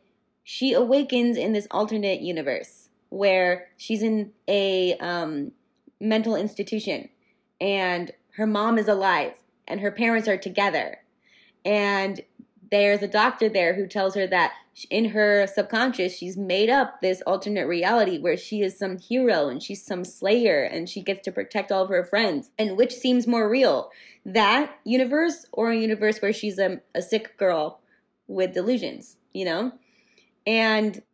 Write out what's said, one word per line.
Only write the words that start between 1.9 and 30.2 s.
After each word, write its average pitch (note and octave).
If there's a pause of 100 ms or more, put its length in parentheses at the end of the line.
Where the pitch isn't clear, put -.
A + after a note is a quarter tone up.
universe D#3 (220)
where F#3
she's A3
in A3 (160)
a, F#3
um, D#3+ (480)
mental A3
institution, G3+ (520)
and F#3 (260)
her G#3+
mom A3
is G#3+
alive, F#3+ (360)
and G3+
her G3+
parents A3+
are G3+
together. F#3+ (680)
And G3 (500)
there's G3+
a G3+
doctor A3
there F3+
who F#3+
tells F#3+
her G3
that F3+ (220)
sh-, -
in A3
her G#3
subconscious, G#3
she's F3+
made G3
up B3+
this F#3
alternate F#3+
reality F#3
where E3
she G#3
is F#3+
some F#3
hero G#3+
and C3
she's -
some F3+
slayer G3
and E3
she -
gets F#3+
to -
protect G3
all F#3+
of F#3
her F3+
friends. F#3
And G#3
which B3
seems B3
more A3+
real, G#3+ (340)
that A3 (120)
universe C4
or A3+
a A3+
universe G#3+
where G3+
she's G#3
a, F#3 (140)
a F3
sick A3
girl E3+ (460)
with F#3
delusions, G3+ (160)
you F#3+
know? F#3 (760)